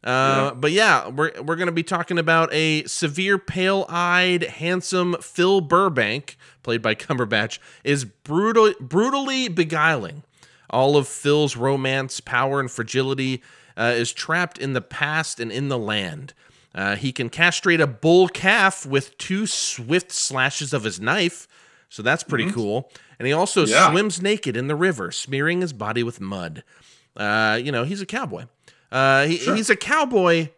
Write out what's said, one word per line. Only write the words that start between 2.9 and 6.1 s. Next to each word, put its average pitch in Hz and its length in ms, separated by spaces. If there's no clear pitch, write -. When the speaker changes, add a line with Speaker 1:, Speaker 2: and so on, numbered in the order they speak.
Speaker 1:
pale-eyed, 180 1040
handsome 175 760
Phil 190 400
Burbank, 143 760